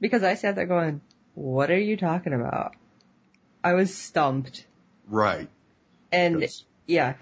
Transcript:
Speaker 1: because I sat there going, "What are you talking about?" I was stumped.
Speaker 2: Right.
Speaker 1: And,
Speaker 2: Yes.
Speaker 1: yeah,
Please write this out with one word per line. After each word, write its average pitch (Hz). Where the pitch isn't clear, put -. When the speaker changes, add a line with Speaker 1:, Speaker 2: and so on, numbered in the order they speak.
Speaker 1:
because 214
I 190
sat 202
there 185
going, 165
"What 139
are 180
you 208
talking 175
about?" -
I 175
was 185
stumped. 135
Speaker 2:
Right. 104
Speaker 1:
And, 170
Speaker 2:
Yes. -
Speaker 1:
yeah, 147